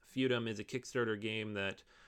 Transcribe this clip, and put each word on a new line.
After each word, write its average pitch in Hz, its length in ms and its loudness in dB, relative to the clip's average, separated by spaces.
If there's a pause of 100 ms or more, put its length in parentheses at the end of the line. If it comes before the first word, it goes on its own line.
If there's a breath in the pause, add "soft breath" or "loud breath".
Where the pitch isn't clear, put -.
(140)
Feudum 123 320 4
is 107 140 -2
a 101 40 -6
Kickstarter 117 560 0
game 110 340 -2
that, 98 280 -2 (260 loud breath)